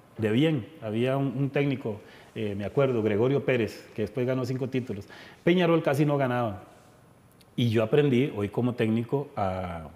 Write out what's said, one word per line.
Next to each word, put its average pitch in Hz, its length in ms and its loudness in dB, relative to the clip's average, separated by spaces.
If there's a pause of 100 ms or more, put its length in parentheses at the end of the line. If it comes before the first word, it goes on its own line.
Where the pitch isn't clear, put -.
(200)
de 107 120 2
bien. 139 360 2 (140)
Había 117 360 -2
un, 139 100 0 (100)
un 139 120 -2
técnico, 135 520 -2 (340)
eh, 107 220 -4
me 101 80 -6
acuerdo, 127 360 2
Gregorio 110 440 2
Pérez, 117 500 -2
que 110 80 -4
después 123 240 -4
ganó 131 180 -2
cinco 131 220 -4
títulos. 113 400 -6 (360)
Peñarol 170 400 4
casi 147 220 2
no 143 120 2
ganaba. 123 460 -2 (920)
Y 120 140 2
yo 110 140 4
aprendí 143 520 4
hoy 104 140 -2
como 120 240 -2
técnico 120 600 0
a 92 600 -4